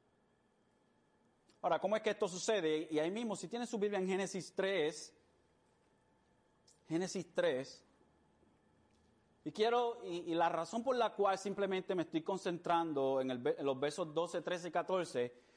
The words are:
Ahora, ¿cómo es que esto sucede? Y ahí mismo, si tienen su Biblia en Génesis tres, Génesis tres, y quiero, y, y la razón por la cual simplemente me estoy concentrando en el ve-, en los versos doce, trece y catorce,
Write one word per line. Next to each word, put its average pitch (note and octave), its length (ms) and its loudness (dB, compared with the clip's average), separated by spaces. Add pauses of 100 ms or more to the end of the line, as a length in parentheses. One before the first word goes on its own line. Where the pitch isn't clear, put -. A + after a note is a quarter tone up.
(1600)
Ahora, E3+ 180 2
¿cómo G3+ 180 0
es G#3+ 60 -2
que G#3+ 80 0
esto G#3 160 0
sucede? E3 640 0
Y D#3 80 0
ahí D#3+ 120 2
mismo, G#3+ 260 -4
si - 100 -10
tienen A#3 220 -6
su A#3 100 -4
Biblia G3+ 200 0
en F#3 100 0
Génesis F#3+ 480 -2
tres, F#3 580 0 (1700)
Génesis E3+ 460 -2
tres, C#3+ 500 0 (1600)
y D3+ 80 -6
quiero, A#3 520 2
y, F3 260 -6
y E3 40 0
la E3 140 4
razón E3+ 340 -2
por B3+ 140 2
la A3+ 140 4
cual G3+ 280 2
simplemente F#3+ 560 -2
me F3 80 2
estoy D#3 200 -2
concentrando E3 1000 2
en C3 100 0
el B2+ 80 -2
ve-, C#3+ 200 0
en C#3+ 80 -2
los C3+ 120 2
versos D3+ 340 -2
doce, E3+ 300 -2
trece F3 260 -4
y - 20 -10
catorce, E3 640 0 (240)